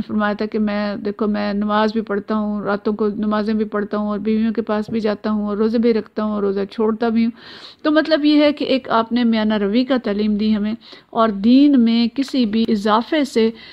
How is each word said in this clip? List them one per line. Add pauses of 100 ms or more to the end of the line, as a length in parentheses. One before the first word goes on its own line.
فرمایا
تھا
کہ
میں،
دیکھو،
میں
نماز
بھی
پڑھتا
ہوں،
راتوں
کو
نمازیں
بھی
پڑھتا
ہوں
اور
بیویوں
کے
پاس
بھی
جاتا
ہوں
اور
روزے
بھی
رکھتا
ہوں
اور
روزہ
چھوڑتا
بھی
ہوں۔ (500)
تو
مطلب
یہ
ہے
کہ
ایک
آپ
نے
میانہ
روی
کا
تعلیم
دی
ہمیں، (360)
اور
دین
میں
کسی
بھی
اضافے
سے (220)